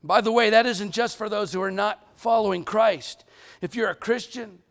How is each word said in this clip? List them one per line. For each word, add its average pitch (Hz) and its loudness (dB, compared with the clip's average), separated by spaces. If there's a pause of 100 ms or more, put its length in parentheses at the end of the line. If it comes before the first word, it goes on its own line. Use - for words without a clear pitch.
By 180 4
the 220 -2
way, 226 4
that 220 6
isn't 202 -4
just 226 -2
for 220 -8
those 208 -4
who 185 -4
are 190 -2
not 202 -4
following 214 0
Christ. 214 0 (360)
If - -8
you're 220 0
a 170 -6
Christian 226 -6 (100)